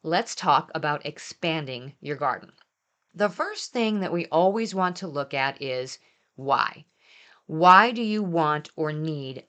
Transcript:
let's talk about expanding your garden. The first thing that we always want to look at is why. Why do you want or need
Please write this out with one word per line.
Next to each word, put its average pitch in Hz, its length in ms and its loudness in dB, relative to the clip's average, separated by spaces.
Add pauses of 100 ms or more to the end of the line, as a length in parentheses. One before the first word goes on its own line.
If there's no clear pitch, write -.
let's 170 320 -4
talk 165 400 2
about 151 300 -4
expanding 147 960 -8
your 143 160 -8
garden. 123 360 -6 (600)
The 202 140 0
first 370 460 -8
thing 220 260 0
that 180 120 -4
we 170 200 -2
always 190 420 2
want 185 220 -2
to 190 120 -10
look 143 260 -6
at 139 260 -2
is 131 380 -6 (380)
why. 131 500 -2 (600)
Why 180 440 8
do 240 120 -4
you 214 200 0
want 156 540 0
or 151 180 -2
need 147 540 -6